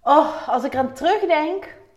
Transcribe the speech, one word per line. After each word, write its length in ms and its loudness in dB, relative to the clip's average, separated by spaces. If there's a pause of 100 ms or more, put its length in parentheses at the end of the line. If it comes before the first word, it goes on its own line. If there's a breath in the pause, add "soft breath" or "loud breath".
Oh, 460 2
als 160 -2
ik 100 -4
eraan 200 -2
terugdenk. 800 -2 (220)